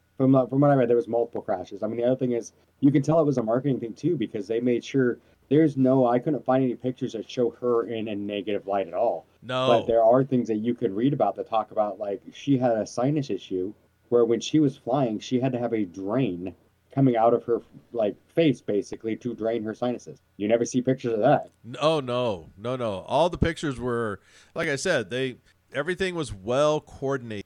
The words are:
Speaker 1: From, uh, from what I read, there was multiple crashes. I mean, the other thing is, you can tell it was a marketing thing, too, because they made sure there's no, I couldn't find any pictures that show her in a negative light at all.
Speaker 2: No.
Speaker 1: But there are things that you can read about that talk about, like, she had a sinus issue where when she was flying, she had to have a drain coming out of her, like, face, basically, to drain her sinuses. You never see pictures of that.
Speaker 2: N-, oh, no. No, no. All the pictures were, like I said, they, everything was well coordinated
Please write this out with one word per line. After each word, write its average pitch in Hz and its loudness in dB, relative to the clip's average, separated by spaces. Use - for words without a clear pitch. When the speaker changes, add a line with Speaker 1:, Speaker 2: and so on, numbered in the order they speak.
Speaker 1:
From, 135 4
uh, 131 4
from 135 0
what 143 6
I 139 6
read, 123 2
there 120 6
was 117 2
multiple 117 -2
crashes. 98 -6
I 107 -4
mean, 113 -6
the 117 -2
other 127 4
thing 127 -2
is, 117 -4
you 139 6
can 147 4
tell 151 2
it 156 4
was 143 2
a 120 0
marketing 123 0
thing, 113 -8
too, 170 -2
because 104 -6
they 113 -2
made 123 0
sure 123 0
there's 143 4
no, 131 4
I 123 4
couldn't 131 -2
find 131 2
any 123 0
pictures 127 -6
that 107 -8
show 117 0
her 120 2
in 113 -6
a 107 -6
negative 101 -4
light 98 -2
at 82 -16
all. 95 -2
Speaker 2:
No. 127 -2
Speaker 1:
But 117 2
there 113 4
are 123 6
things 123 0
that 110 0
you 113 -2
can 113 -2
read 123 0
about 107 0
that 98 -8
talk 110 -2
about, 104 -2
like, 101 -6
she 139 0
had 123 2
a 107 0
sinus 139 -2
issue 95 -4
where 120 6
when 113 2
she 151 0
was 143 2
flying, 120 -2
she 127 -2
had 127 0
to 120 -2
have 117 -2
a 107 -2
drain 95 -4
coming 131 4
out 117 4
of 117 0
her, 117 -2
like, 110 -2
face, 156 2
basically, 107 -4
to 120 -6
drain 110 -4
her 107 -6
sinuses. 113 -6
You 104 -4
never 117 4
see 127 -2
pictures 127 -2
of 107 -2
that. 131 2
Speaker 2:
N-, 120 -14
oh, 156 2
no. 120 -4
No, 117 -6
no. 113 -4
All 151 2
the 170 -10
pictures 151 -2
were, 117 -4
like 165 -4
I 139 -2
said, 135 -2
they, 127 -6
everything 180 -4
was 135 -6
well 135 0
coordinated 120 -8